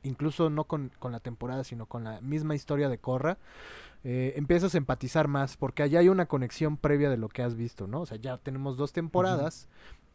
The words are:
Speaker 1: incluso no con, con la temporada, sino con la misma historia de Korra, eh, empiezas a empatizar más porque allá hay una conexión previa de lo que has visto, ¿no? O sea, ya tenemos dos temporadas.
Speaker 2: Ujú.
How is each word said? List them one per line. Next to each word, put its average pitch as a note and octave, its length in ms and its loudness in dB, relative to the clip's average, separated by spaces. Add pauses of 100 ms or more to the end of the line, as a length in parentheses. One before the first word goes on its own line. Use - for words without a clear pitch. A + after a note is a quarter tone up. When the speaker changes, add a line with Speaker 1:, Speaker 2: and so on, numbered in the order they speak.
Speaker 1:
incluso D3+ 480 0
no D3+ 140 -2
con, C#3+ 340 -4
con B2+ 140 -8
la A#2 80 -10
temporada, B2+ 440 -6
sino A#2 220 -10
con A#2 180 -8
la A2 160 -10
misma D3+ 340 -2
historia C#3+ 360 0
de A#2+ 80 -2
Korra, C3 400 0 (680)
eh, B2+ 320 -2
empiezas E3+ 380 4
a F3 40 2
empatizar C#3 480 0
más C#3 300 0
porque C3+ 260 -2
allá D3 180 6
hay F3 100 10
una F#3 160 4
conexión D3 500 0
previa D3 320 4
de C3 80 2
lo A2 140 -2
que - 120 -4
has A#2+ 140 0
visto, A#2 300 -6
¿no? B2+ 160 -4
O E3 40 -6
sea, A2 120 -12
ya B2+ 180 -6
tenemos C3+ 400 -6
dos C#3+ 160 -2
temporadas. E3+ 760 0
Speaker 2:
Ujú. - 260 -20 (180)